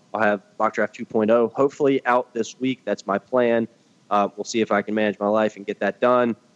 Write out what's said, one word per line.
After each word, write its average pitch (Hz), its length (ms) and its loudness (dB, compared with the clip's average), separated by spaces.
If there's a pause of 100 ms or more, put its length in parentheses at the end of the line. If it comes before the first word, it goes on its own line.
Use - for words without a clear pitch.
(120)
I'll 104 80 -4
have 104 220 0 (160)
mock 110 160 0
draft 107 200 -2
two 117 120 -12
point 110 240 0
oh, 117 240 4
hopefully 139 500 0
out 123 300 0
this - 260 -6
week. 131 240 -4
That's 104 220 -6
my 98 100 -2
plan. 117 520 0 (420)
Uh, 101 260 2
we'll 104 80 -8
see 117 160 -4
if 107 100 0
I 101 120 0
can 104 120 -6
manage 107 240 0
my 101 100 -2
life 110 280 0
and 98 80 -14
get 101 160 -8
that 101 200 -4
done. 123 360 2 (200)